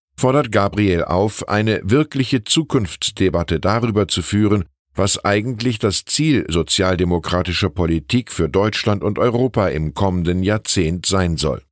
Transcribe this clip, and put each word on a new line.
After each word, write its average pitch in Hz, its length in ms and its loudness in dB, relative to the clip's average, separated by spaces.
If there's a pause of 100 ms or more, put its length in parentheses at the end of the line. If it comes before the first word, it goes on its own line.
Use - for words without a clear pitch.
(160)
fordert 131 360 2
Gabriel 98 520 2
auf, 98 460 -2
eine 107 340 0
wirkliche 135 600 0
Zukunftsdebatte 90 1160 0
darüber 104 480 0
zu - 140 -2
führen, 104 440 2 (280)
was - 320 0
eigentlich 110 540 -2
das 101 260 0
Ziel 147 420 2
sozialdemokratischer 87 1200 0
Politik 85 600 0
für 82 160 0
Deutschland 104 560 0
und 101 140 -2
Europa 117 520 0
im 76 260 -2
kommenden 90 480 0
Jahrzehnt 92 640 0
sein 90 300 0
soll. 71 340 -4